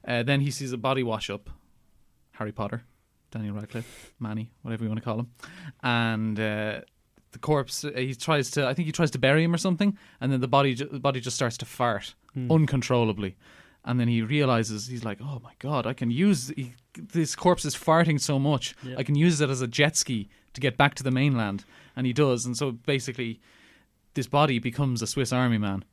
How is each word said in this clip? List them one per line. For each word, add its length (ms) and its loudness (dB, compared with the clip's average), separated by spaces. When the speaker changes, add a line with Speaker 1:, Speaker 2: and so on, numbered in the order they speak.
Speaker 1:
Uh, 160 -2
then 180 2
he 100 0
sees 200 -6
a 60 -4
body 260 0
wash 280 -4
up. 180 -10
Harry 180 -8
Potter, 320 -6
Daniel 240 -6
Radcliffe, 640 -12
Manny, 320 -6
whatever 220 -6
you 60 -2
wanna 120 -4
call 180 -4
him. 80 -6
And, 580 0
uh, 420 -4
the 80 -20
corpse, 440 -2
uh, 120 -6
he 200 -4
tries 360 0
to, 160 0
I 60 0
think 120 -2
he 60 -4
tries 200 2
to 80 -6
bury 240 6
him 100 2
or 40 0
something, 400 2
and 100 0
then 100 2
the 60 -2
body 280 4
ju-, 140 -6
the 100 -8
body 200 0
just 160 -6
starts 220 -2
to 80 -8
fart 480 -2
Speaker 2:
Hmm. 180 -2
Speaker 1:
uncontrollably. 840 2
And 120 0
then 80 2
he 160 2
realizes, 640 0
he's 180 -10
like, 160 -6
"Oh 220 -8
my 160 -20
God, 260 -2
I 80 -2
can 160 -2
use, 380 2
he, 160 -8
this 380 -4
corpse 300 2
is 100 -2
farting 440 4
so 200 0
much. 420 0
Speaker 2:
Yeah. 160 -10
Speaker 1:
I 60 -4
can 100 0
use 280 4
it 100 2
as 100 -2
a 60 -2
jet 280 2
ski 320 -2
to 80 -8
get 140 0
back 200 4
to 80 -10
the 80 0
mainland." 540 0
And 120 -2
he 60 0
does. 320 2
And 120 -4
so 140 -2
basically 680 -4
this 120 -2
body 320 4
becomes 440 -2
a 40 -4
Swiss 240 -2
Army 280 4
man. 340 -2